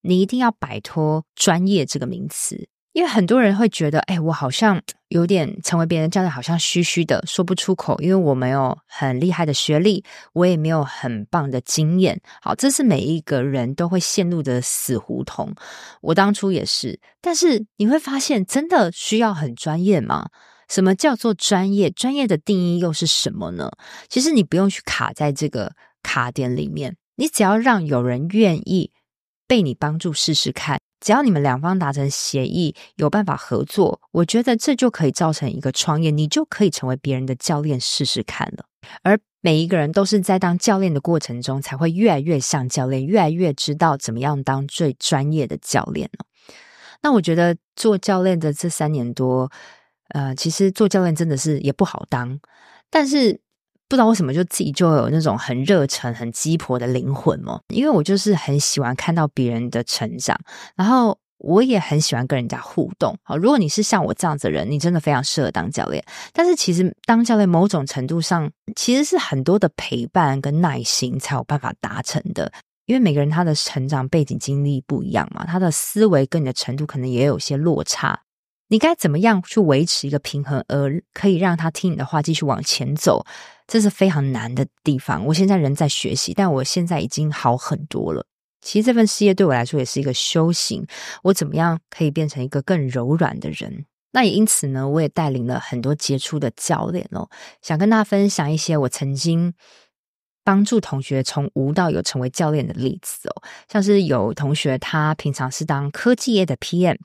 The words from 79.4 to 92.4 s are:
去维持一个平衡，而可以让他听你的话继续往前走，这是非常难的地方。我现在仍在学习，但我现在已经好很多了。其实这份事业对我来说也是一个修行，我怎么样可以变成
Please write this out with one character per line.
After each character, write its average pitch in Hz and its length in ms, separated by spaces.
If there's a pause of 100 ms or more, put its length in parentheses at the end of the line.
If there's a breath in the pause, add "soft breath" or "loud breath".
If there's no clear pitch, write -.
去 - 180
维 151 240
持 - 220
一 139 60
个 143 80
平 143 240
衡， 139 240
而 143 340 (100)
可 - 160
以 185 100
让 175 200
他 160 140
听 185 200
你 156 40
的 135 100
话 151 160
继 160 140
续 156 100
往 135 180
前 135 320
走， - 300 (400 loud breath)
这 226 160
是 208 80
非 190 180
常 143 240
难 120 220
的 131 100 (200)
地 139 160
方。 101 260
我 151 80
现 185 140
在 196 100
仍 143 160
在 147 160
学 - 240
习， - 220
但 190 180
我 131 100
现 175 220
在 170 140
已 82 80
经 151 240
好 123 260
很 - 300
多 - 260
了。 65 100 (380)
其 - 180
实 214 60
这 247 80
份 226 140
事 - 180
业 190 80
对 190 100
我 160 80
来 123 140
说 151 140
也 131 40
是 127 160
一 139 40
个 135 100
修 165 380
行， - 340 (380 loud breath)
我 190 100
怎 165 140
么 147 80
样 165 240 (100)
可 - 140
以 151 80
变 151 180
成 131 140